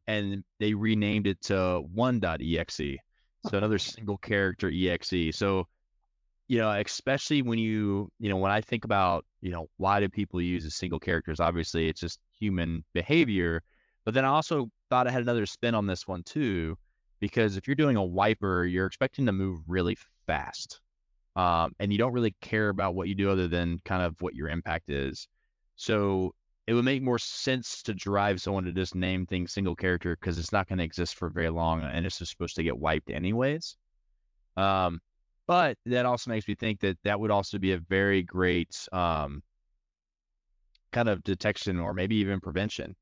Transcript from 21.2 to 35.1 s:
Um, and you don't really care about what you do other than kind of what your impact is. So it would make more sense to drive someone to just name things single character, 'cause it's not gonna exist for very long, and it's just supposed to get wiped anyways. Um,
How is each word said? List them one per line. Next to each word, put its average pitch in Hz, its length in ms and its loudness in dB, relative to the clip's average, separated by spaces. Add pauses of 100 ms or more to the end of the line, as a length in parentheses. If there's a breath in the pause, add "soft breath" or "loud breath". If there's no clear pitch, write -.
Um, 85 440 2
and 101 120 0
you 101 80 2
don't 120 140 2
really 113 280 0
care 107 280 0
about 98 260 0
what 92 120 -2
you 101 60 0
do 98 160 2
other 92 180 4
than 85 380 0
kind 92 160 0
of 82 200 -2
what 87 120 -4
your 73 160 -6
impact 82 400 -4
is. 69 380 -4 (480)
So 101 580 0 (320)
it 113 80 0
would 120 120 4
make 135 180 2
more 123 160 2
sense - 640 -4
to 113 100 -4
drive 101 480 0
someone 98 220 -2
to 87 100 -4
just 92 220 -2
name 90 320 -2
things 90 260 -4
single 92 220 0
character, 90 400 0
'cause 85 240 -4
it's 80 120 -6
not 98 160 0
gonna 92 140 -2
exist 85 340 -4
for 85 140 -6
very 82 200 0
long, 82 340 0
and 82 220 -2
it's - 120 -6
just - 140 -10
supposed - 240 -6
to 85 80 -2
get 69 140 0
wiped 78 340 -2
anyways. 120 680 -2 (800)
Um, 92 420 2 (460)